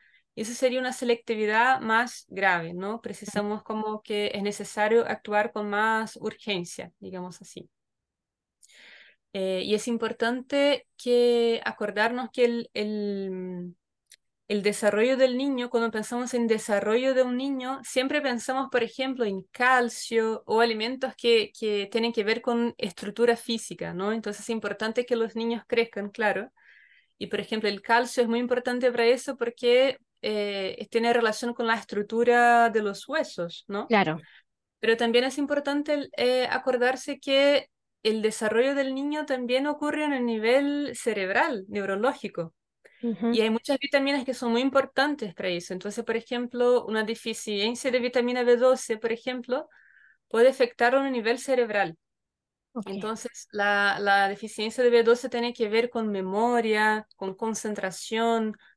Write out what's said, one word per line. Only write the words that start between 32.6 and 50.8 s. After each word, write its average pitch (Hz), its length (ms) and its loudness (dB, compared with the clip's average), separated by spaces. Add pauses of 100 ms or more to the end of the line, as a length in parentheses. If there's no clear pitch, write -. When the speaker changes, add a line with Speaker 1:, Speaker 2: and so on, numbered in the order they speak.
Speaker 1:
de 220 120 2
los 202 260 -6
huesos, 262 600 -4
¿no? 208 200 -6
Speaker 2:
Claro. 196 280 4 (640)
Speaker 1:
Pero 226 160 4
también 233 280 4
es 269 140 -4
importante, 285 800 -2
eh, 247 340 2
acordarse 254 720 0
que 277 480 4 (340)
el 220 200 0
desarrollo 220 520 2
del 269 200 0
niño 294 320 -4
también 254 400 0
ocurre 294 380 -2
en 294 100 0
el 247 120 0
nivel 269 720 0
cerebral, 208 720 -2
neurológico. 196 840 -4 (480)
Speaker 2:
Ujú. 233 280 -2
Speaker 1:
Y 233 120 2
hay 220 80 2
muchas 247 300 0
vitaminas 277 440 0
que 254 100 -4
son 240 180 -2
muy 233 100 2
importantes 269 720 0
para 190 160 -4
eso. 175 240 -6
Entonces, 208 300 -8
por 226 120 -2
ejemplo, 247 720 0
una 220 180 0
deficiencia 220 840 -4
de 247 100 2
vitamina 247 440 0
B 240 120 6
doce, 254 420 2
por 226 140 -4
ejemplo, 254 560 -6 (600)
puede 233 220 6
afectar 240 440 2